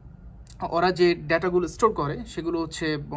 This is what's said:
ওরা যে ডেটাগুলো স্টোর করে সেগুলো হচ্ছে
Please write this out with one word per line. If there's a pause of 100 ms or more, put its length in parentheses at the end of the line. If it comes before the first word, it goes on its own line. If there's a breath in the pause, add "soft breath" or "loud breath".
(720)
ওরা
যে
ডেটাগুলো
স্টোর
করে
সেগুলো
হচ্ছে (180)